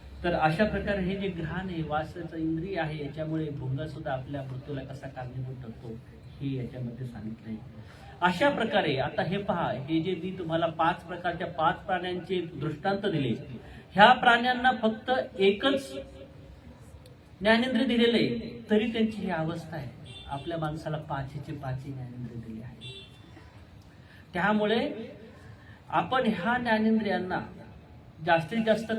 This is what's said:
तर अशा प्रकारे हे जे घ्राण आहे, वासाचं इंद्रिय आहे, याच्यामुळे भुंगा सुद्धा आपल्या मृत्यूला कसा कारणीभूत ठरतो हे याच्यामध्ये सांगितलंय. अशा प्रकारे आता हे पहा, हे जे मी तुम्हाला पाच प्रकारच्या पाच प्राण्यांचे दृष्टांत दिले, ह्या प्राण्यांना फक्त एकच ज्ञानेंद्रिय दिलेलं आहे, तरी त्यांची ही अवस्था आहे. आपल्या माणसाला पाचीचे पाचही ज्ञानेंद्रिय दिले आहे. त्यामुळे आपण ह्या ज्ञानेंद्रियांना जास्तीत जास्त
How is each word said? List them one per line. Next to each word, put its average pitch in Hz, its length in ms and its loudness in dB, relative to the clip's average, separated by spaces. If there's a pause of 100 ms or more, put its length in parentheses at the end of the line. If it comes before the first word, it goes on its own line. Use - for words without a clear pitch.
(240)
तर 175 100 2
अशा 156 320 4
प्रकारे - 360 0
हे 185 140 0
जे 196 120 -4
घ्राण 170 420 -4
आहे, 165 140 -4
वासाचं 160 540 -4
इंद्रिय 160 420 -2
आहे, 151 260 -4
याच्यामुळे 156 440 -4
भुंगा 135 380 -4
सुद्धा 156 260 -6
आपल्या 135 280 -6
मृत्यूला 135 400 -8
कसा 131 260 -12
कारणीभूत 127 480 -10
ठरतो 117 320 -14 (540)
हे 135 160 -4
याच्यामध्ये 123 480 -8
सांगितलंय. 110 500 -10 (680)
अशा 185 280 4
प्रकारे 190 480 2
आता 151 260 0
हे 175 140 0
पहा, 170 340 0
हे 139 300 0
जे 185 140 0
मी 180 240 -6
तुम्हाला 165 260 0
पाच 165 300 2
प्रकारच्या 175 520 -4
पाच 165 280 2
प्राण्यांचे 180 680 -2 (120)
दृष्टांत 156 520 -2
दिले, 135 540 -2 (320)
ह्या 214 220 12
प्राण्यांना 247 580 6
फक्त 220 400 0 (280)
एकच 269 540 4 (1500)
ज्ञानेंद्रिय 226 440 4
दिलेलं 233 320 6
आहे, - 520 0
तरी 220 240 4
त्यांची 214 280 2
ही 185 80 -2
अवस्था 165 480 -2
आहे. 131 120 -8 (380)
आपल्या 151 300 -6
माणसाला 156 400 -4
पाचीचे 139 540 -6
पाचही 135 400 -6
ज्ञानेंद्रिय 120 500 -10
दिले 113 220 -12
आहे. - 400 -14 (1300)
त्यामुळे 208 600 4 (960)
आपण 180 360 2
ह्या 220 320 2
ज्ञानेंद्रियांना 208 840 2 (840)
जास्तीत 175 400 4
जास्त 220 340 2